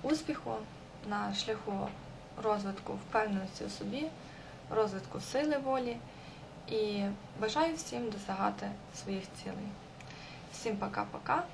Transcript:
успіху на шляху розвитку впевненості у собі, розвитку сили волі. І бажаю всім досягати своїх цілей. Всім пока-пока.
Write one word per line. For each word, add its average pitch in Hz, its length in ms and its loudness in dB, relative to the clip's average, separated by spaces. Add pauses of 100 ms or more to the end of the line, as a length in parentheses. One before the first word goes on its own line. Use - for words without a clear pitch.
успіху 269 520 2 (540)
на 202 240 2
шляху 202 540 0 (560)
розвитку 202 500 2
впевненості 202 720 2
у 196 40 -2
собі, 254 380 -2 (640)
розвитку 196 500 2
сили 294 380 4
волі. 262 400 2 (720)
І 415 340 4 (360)
бажаю 311 360 6
всім 240 340 -2
досягати 202 600 0 (240)
своїх 196 280 -2 (200)
цілей. 202 240 -4 (840)
Всім 214 240 0
пока-пока. 196 680 2 (100)